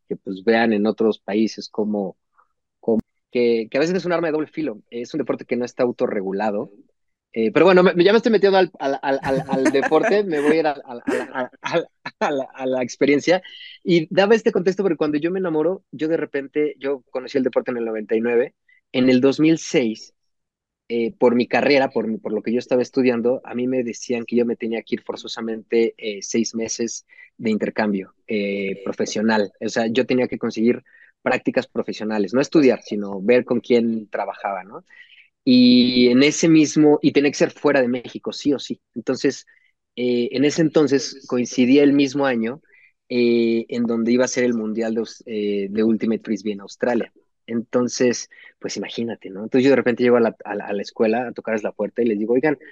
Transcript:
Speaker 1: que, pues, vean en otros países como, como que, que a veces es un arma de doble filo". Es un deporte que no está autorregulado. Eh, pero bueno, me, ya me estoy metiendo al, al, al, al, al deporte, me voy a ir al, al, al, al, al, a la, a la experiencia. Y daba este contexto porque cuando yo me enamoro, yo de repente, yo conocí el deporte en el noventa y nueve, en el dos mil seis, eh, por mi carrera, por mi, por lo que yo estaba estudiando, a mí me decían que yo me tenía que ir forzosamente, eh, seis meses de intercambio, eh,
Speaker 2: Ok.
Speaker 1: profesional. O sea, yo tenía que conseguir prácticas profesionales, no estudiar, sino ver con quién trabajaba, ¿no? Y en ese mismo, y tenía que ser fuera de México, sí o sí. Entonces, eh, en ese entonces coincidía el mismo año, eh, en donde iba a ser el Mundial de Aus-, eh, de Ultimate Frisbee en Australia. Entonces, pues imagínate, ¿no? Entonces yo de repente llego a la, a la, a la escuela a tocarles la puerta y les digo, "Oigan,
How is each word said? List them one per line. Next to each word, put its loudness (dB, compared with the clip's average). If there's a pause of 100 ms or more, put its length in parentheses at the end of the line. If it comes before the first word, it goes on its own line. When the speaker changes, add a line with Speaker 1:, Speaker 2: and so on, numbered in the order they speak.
Speaker 1:
que, -6
pues, -12
vean 2
en 2
otros 0
países -2
como, -4 (640)
como 0 (320)
que, 0
que -2
a 2
veces 0
es -4
un -2
arma 0
de -2
doble -4
filo". -8 (100)
Es -10
un -4
deporte -4
que -4
no -2
está -4
autorregulado. -4 (600)
Eh, -2
pero 4
bueno, 8
me, 6 (120)
ya 6
me 6
estoy 2
metiendo 4
al, 2
al, -2
al, -2
al, -2
al 0
deporte, 2
me -2
voy 4
a 2
ir 0
al, -2
al, -14
al, -4
al, -6 (120)
al, -4 (320)
a 0
la, -4
a -8
la -2
experiencia. 0 (420)
Y 2
daba 4
este 0
contexto -2
porque 0
cuando -2
yo -2
me -4
enamoro, -2
yo -6
de 0
repente, -4
yo -6
conocí -4
el 2
deporte -2
en -4
el -4
noventa -4
y 2
nueve, 0 (380)
en 2
el 4
dos 2
mil 4
seis, -4 (720)
eh, -2
por 2
mi 2
carrera, 2
por -4
mi, -6
por -8
lo -4
que -4
yo 0
estaba 0
estudiando, 0
a -14
mí -4
me -2
decían -6
que -4
yo 2
me -4
tenía -6
que -6
ir -12
forzosamente, -4
eh, -8
seis -2
meses -6 (300)
de -4
intercambio, -4 (120)
eh, -4
Speaker 2:
Ok. -18
Speaker 1:
profesional. -2
O -6
sea, -2
yo 0
tenía 0
que -8
conseguir -2 (400)
prácticas -2
profesionales, -4
no 4
estudiar, 4
sino -8
ver 2
con -2
quién 0
trabajaba, -6
¿no? -20 (680)
Y 6
en 6
ese 2
mismo, 6
y 2
tenía 2
que -10
ser 2
fuera 0
de 0
México, -8
sí -2
o 0
sí. -12 (120)
Entonces, -4 (500)
eh, 0
en 0
ese 0
entonces 0
coincidía 2
el 6
mismo 0
año, -2 (480)
eh, 2
en -4
donde 0
iba 4
a -4
ser -2
el 2
Mundial -4
de -2
Aus-, -10
eh, -4
de -2
Ultimate 0
Frisbee -4
en -10
Australia. -4 (360)
Entonces, -2 (300)
pues -10
imagínate, -10
¿no? -12
Entonces 2
yo 6
de 6
repente 0
llego 4
a 4
la, 0
a -10
la, -8
a -6
la -4
escuela -2
a -12
tocarles -6
la -6
puerta -4
y 2
les 0
digo, 0
"Oigan, 0 (140)